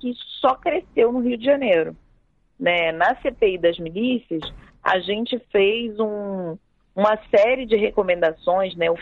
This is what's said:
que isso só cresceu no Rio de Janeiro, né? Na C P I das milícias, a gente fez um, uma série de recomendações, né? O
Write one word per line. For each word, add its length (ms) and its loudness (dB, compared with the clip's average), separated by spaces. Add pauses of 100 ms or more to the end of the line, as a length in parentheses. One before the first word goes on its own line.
que 120 -6
isso 120 -12 (160)
só 140 4
cresceu 580 0
no 80 -2
Rio 160 -2
de 80 -12
Janeiro, 500 2 (640)
né? 340 0
Na 240 0
C 140 -4
P 220 0
I 60 -6
das 200 0
milícias, 640 -4 (420)
a 160 2
gente 400 -4 (140)
fez 480 0
um, 560 -6 (400)
uma 220 2 (120)
série 360 4
de 100 2
recomendações, 1000 0
né? 140 0
O 120 0